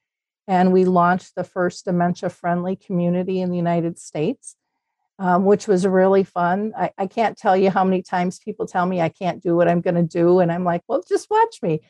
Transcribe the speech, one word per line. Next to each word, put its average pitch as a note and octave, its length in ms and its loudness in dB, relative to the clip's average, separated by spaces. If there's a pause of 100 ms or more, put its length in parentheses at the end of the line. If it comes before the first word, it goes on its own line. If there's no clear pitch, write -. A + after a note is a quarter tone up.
(480)
and F#3 260 2
we F#3 100 6
launched F3+ 520 0
the F3+ 100 -6
first - 400 -6
dementia-friendly F3 920 -2
community F3+ 640 -2
in F#3 100 -4
the F3+ 60 -4
United E3+ 420 -2
States, - 600 -8 (600)
um, F3+ 280 0
which G3+ 240 2
was F#3+ 180 2
really F#3+ 380 4
fun. F#3+ 520 -4
I, F3+ 200 -4
I G3 100 -4
can't G#3+ 300 -4
tell G3 180 2
you F#3+ 140 4
how F#3+ 160 0
many F#3 160 0
times F3+ 380 -4
people - 280 -8
tell F3+ 180 -2
me F#3 140 -4
I E3 100 0
can't F3 320 -6
do E3+ 140 0
what E3+ 140 2
I'm F3 100 0
gonna F3 240 0
do, E3+ 360 2
and E3+ 120 2
I'm F3+ 140 -4
like, F3 240 -2
"Well, C#4 180 -2
just - 220 -4
watch A4+ 340 0
me," D#3+ 160 -2 (100)